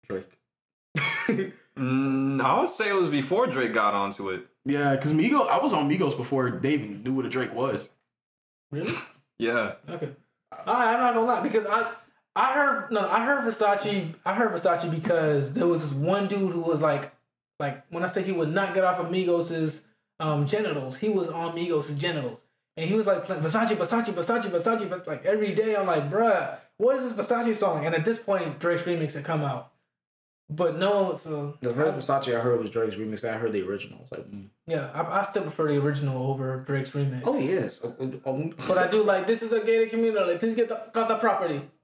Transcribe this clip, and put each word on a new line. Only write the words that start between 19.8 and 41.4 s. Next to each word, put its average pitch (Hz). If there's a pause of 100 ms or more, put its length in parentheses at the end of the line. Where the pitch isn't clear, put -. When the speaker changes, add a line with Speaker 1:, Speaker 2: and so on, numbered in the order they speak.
Speaker 4:
um, 147
genitals, 151
he 214
was 185
on 165
Migos' 151
genitals. 143 (340)
And 160
he 208
was 220
like, 190
playing 165
Versace, 214
Versace, 214
Versace, 202
Versace, 208
but, 175
like, 151
every 208
day 214
I'm 190
like, 151
"Bruh, 214 (200)
what 247
is 254
this 202
Versace 233
song?" 165
And 165
at 156
this 226
point, 170
Drake's 170
remix 160
had 143
come 160
out. 131 (760)
But 156
no, 190
so 147
Speaker 1:
The 123
first 147
Speaker 4:
I 139
Speaker 1:
Versace 120
I -
heard 120
was 107
Drake's 110
remix. 110
I 113
heard 110
the 101
original. 95
I -
was -
like, -
mm. 101 (180)
Speaker 4:
Yeah, 147
I, 170
I -
still 202
prefer 156
the 143
original 139 (100)
over 131
Drake's 135
remix. 135
Speaker 1:
Oh, 262
yes. 185
Oh, 120
oh, 131
oh. 147 (140)
Speaker 4:
But 185
I 180
do 208
like, 196
"This 226
is 226
a 220
gated 226
community. 214
Please 226
get 226
the, - (100)
got 226
the 226
property." 180 (220)